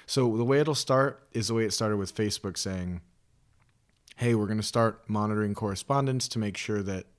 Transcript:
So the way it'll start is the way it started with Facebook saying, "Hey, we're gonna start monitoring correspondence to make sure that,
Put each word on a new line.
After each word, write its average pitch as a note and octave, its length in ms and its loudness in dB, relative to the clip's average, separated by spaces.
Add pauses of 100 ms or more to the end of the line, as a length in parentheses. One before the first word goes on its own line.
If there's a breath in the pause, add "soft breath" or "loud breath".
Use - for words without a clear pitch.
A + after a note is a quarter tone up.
So B2 320 2
the A#2 60 2
way C3+ 160 4
it'll D3+ 160 2
start C3+ 560 0
is A2 160 -2
the A2+ 60 -2
way A2+ 120 2
it G2+ 80 -2
started G#2+ 240 0
with G2 180 -4
Facebook G2+ 420 -2
saying, F2+ 440 -4 (1160)
"Hey, A#2+ 180 2
we're G#2 120 2
gonna A2 160 0
start - 460 0
monitoring G#2+ 440 0
correspondence C3 760 0
to A#2 100 -4
make G#2 180 -2
sure G#2 260 -2
that, F#2+ 220 -6 (140)